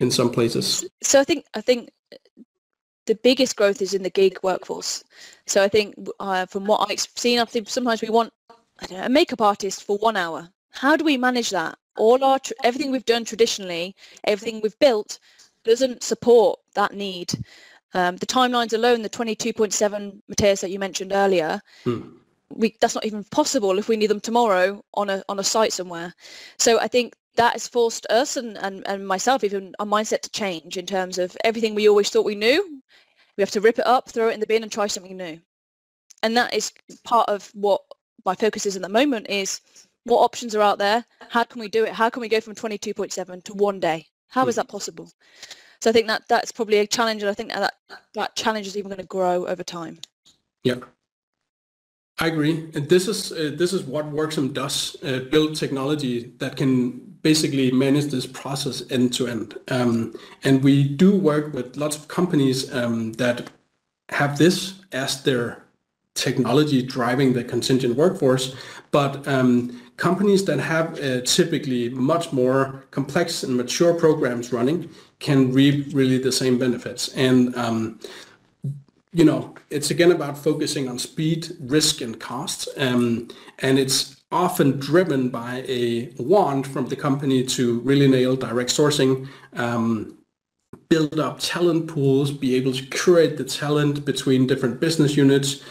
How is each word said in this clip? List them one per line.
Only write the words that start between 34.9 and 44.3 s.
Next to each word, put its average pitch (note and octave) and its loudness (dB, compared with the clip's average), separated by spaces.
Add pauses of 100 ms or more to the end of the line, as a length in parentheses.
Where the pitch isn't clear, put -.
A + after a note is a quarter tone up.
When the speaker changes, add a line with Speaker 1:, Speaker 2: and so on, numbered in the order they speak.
Speaker 2:
new. E3+ -12 (800)
And A3+ 0
that A#3+ 0
is - -4 (320)
part A#3 2
of G3+ -4
what G3+ 0 (420)
my F#3 0
focus G#3+ -2
is G3 -4
at F#3 -8
the F3+ -10
moment, A#3 0
is G3 -4 (440)
what A#3 4
options A#3 -2
are G#3+ 2
out G3+ 4
there? G#3 2 (240)
How B3+ 2
can - -16
we G#3 -10
do A3 0
it? F3+ -6
How A3+ 2
can A#3+ -6
we A3 -8
go A3 2
from G#3+ -16
twenty-two G#3 -8
point F#3+ -6
seven F#3 -10
to A3 -18
one G3 0
day? E3 -2 (220)
How C4 2